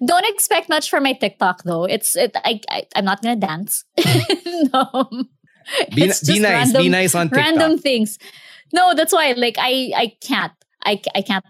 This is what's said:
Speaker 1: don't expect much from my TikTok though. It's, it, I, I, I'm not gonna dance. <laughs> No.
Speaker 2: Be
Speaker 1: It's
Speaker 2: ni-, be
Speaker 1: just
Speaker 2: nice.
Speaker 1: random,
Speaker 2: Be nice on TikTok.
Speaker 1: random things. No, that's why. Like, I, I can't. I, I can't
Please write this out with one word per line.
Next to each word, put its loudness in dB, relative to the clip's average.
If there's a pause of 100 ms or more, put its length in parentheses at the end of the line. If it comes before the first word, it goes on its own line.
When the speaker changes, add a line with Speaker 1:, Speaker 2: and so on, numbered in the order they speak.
Speaker 1:
don't 2
expect -2
much 0
from 0
my 2
TikTok -2
though. -2
It's, -2
it, 0 (100)
I, -4 (100)
I, -6 (100)
I'm 0
not -2
gonna -2
dance. -4 (140)
<laughs> 2 (680)
No. 0 (880)
Speaker 2:
Be 4
Speaker 1:
It's 0
Speaker 2:
ni-, 4
be 2
Speaker 1:
just 2
Speaker 2:
nice. 4
Speaker 1:
random, 2
Speaker 2:
Be 4
nice 2
on 0
TikTok. 2
Speaker 1:
random 2
things. -2 (540)
No, 4
that's 0
why. 2
Like, -2
I, -2
I -2
can't. -4 (340)
I, -2 (120)
I 0
can't -4